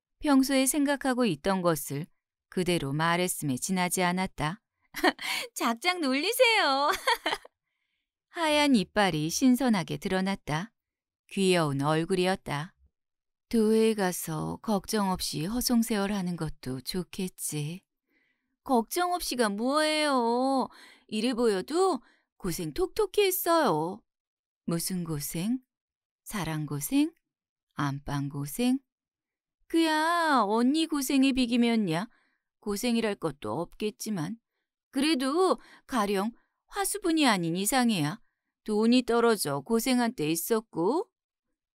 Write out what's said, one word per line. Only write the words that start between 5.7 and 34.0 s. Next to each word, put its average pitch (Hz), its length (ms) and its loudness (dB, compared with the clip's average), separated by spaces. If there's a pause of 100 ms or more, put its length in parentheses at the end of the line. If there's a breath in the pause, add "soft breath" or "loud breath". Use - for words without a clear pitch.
놀리세요." 311 920 2
<laughs> - 600 -4 (800)
하얀 294 460 4
이빨이 180 540 2
신선하게 233 680 2
드러났다. 190 760 -4 (580)
귀여운 170 520 2
얼굴이었다. 165 920 -2 (760)
"도에 220 440 4
가서 170 680 -4
걱정 202 500 -2
없이 151 340 -4
허송세월하는 208 920 -2
것도 131 440 -8
좋겠지." 175 1000 -8 (840)
걱정 311 500 0
없이가 240 360 0
뭐예요? 262 1200 0 (380 loud breath)
이래 220 260 -2
보여도 247 640 2 (380 soft breath)
고생 165 360 -6
톡톡히 392 500 0
했어요. 240 800 0 (640)
무슨 170 380 -4
고생? 165 560 -4 (640)
사랑 156 440 -6
고생? 269 440 0 (600)
안방 143 560 -4
고생? 147 480 -2 (920)
그야 320 800 2
언니 247 400 2
고생에 269 460 2
비기면야 233 760 0 (520)
고생이랄 220 560 -2
것도 143 460 -6
없겠지만 208 800 -6 (520)